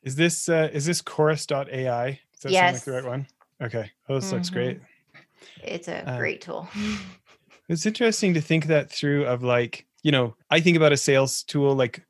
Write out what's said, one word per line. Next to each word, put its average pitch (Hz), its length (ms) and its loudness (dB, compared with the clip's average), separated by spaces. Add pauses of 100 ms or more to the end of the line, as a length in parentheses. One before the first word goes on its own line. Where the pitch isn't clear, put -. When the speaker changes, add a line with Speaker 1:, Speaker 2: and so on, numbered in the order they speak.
Speaker 1:
Is 135 140 -8
this, 170 320 0
uh, 160 240 2
is 143 120 -4
this 170 160 -2
chorus 151 440 0
dot 139 260 -4
A 131 160 -4
I? 123 320 -2 (140)
Does - 80 -20
that 135 100 -4
sound 180 220 4
like 123 100 -8
the 139 80 -8
Speaker 2:
Yes. 127 120 -4
Speaker 1:
right 123 60 -8
one? 135 180 -6 (340)
Okay. 113 300 -6 (180)
Oh, 135 60 -2
this 127 180 -4
looks 117 160 -4
Speaker 2:
Mm-hmm. - 60 -8
Speaker 1:
great. 123 240 -4 (840)
Speaker 2:
It's 170 240 -10
a - 220 -8
Speaker 1:
Uh, 123 80 -6
Speaker 2:
great 147 240 -6
tool. 170 320 -12
<laughs> 202 960 -12
Speaker 1:
It's 165 160 -2
interesting 214 480 2
to 156 80 2
think 160 260 0
that 151 240 2
through 143 340 0
of, 123 180 -2
like, 120 420 0 (180)
you 151 80 4
know, 123 240 0 (160)
I 160 80 6
think 170 180 4
about 151 140 8
a 143 60 4
sales 135 460 2
tool, 139 300 2
like, 131 360 0